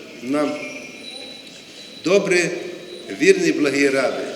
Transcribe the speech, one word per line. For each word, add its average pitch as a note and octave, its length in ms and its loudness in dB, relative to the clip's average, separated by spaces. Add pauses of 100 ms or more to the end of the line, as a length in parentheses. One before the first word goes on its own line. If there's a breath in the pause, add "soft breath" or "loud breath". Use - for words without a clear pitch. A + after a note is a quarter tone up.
(240)
нам: C#3+ 280 2 (1500)
«Добре, F#3 440 4 (720)
вірний, F3 300 6
благий C#3 380 4
рабе, B2+ 360 2 (100)